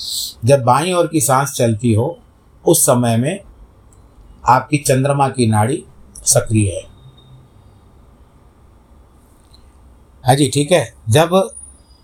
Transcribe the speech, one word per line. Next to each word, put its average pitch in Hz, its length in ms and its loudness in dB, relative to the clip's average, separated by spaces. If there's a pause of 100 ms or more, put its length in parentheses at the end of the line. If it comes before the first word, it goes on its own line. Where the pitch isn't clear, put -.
(440)
जब 131 180 4
बाईं 143 320 0
ओर 170 120 2
की 160 140 -2
सांस 135 320 0
चलती 117 420 0
हो, 120 240 -2 (480)
उस - 160 2
समय 120 340 0
में 151 240 -2 (1080)
आपकी 127 300 2
चंद्रमा 139 500 0
की 120 180 0
नाड़ी 107 380 0 (400)
सक्रिय 107 460 0
है। - 220 -12 (3250)
हाँ 131 80 4
जी, 139 160 0
ठीक 147 220 -2
है। 151 220 0 (140)
जब 170 420 2 (540)